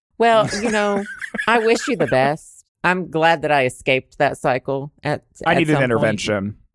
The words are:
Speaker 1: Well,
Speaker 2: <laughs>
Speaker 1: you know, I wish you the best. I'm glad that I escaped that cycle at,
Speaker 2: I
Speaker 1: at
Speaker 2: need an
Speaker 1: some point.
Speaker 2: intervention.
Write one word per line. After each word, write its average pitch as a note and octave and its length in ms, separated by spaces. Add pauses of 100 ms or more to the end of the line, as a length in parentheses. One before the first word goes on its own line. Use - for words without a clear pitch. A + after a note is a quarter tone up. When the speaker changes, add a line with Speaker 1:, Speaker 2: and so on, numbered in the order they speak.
(180)
Speaker 1:
Well, A3+ 380
Speaker 2:
<laughs> G3+ 60
Speaker 1:
you A#3 80
know, G3+ 360 (420)
I A#3 120
wish A3+ 280
you C4 80
the E3 120
best. C3+ 580 (180)
I'm F3+ 260
glad E3 340
that D3+ 100
I C#3 120
escaped C3 520
that C3+ 200
cycle C3+ 540 (100)
at, C#3+ 220 (220)
Speaker 2:
I E3 80
Speaker 1:
at F3+ 60
Speaker 2:
need D#3 100
an D3+ 60
Speaker 1:
some C#3 60
point. - 100
Speaker 2:
intervention. G#2+ 640 (180)